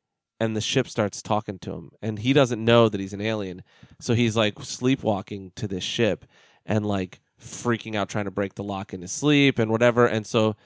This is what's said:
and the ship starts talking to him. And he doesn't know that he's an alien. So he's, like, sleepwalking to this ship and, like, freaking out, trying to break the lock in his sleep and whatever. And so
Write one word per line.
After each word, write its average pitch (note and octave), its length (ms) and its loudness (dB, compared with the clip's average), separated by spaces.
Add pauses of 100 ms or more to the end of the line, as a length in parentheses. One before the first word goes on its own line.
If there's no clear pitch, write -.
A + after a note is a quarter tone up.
(380)
and A2+ 180 -2
the A2 40 0
ship - 280 0
starts - 340 -2
talking G#2 380 -4
to F#2+ 120 -8
him. D#2+ 180 -12 (100)
And G#2+ 200 -6
he A#2+ 120 2
doesn't B2 320 4
know A#2 240 6
that G#2 120 -2
he's G2 120 -6
an G2 80 -8
alien. G2+ 420 -4 (380)
So - 140 0
he's, A2+ 220 2
like, G#2+ 240 2
sleepwalking G#2 960 -4
to G#2+ 120 -6
this F#2 160 -6
ship G#2 400 -2 (420)
and, G#2+ 180 0
like, G2 360 -4 (200)
freaking A2+ 540 -6
out, G2+ 140 -2
trying G#2 160 -4
to G2 80 -6
break G2 220 -4
the G2+ 100 -10
lock G2 280 -8
in F#2 100 -10
his F2 100 -10
sleep C#3+ 480 2
and A2 100 0
whatever. A#2 360 4
And G#2+ 200 -2
so A2 400 2